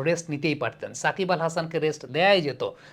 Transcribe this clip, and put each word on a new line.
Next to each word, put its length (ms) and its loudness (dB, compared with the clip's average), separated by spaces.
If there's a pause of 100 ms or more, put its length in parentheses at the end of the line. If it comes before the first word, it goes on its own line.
রেস্ট 260 0
নিতেই 240 0
পারতেন, 400 -6
সাকিব 360 0
আল 100 2
হাসানকে 380 -2
রেস্ট 280 -2
দেয়াই 360 4
যেত, 280 -4 (220)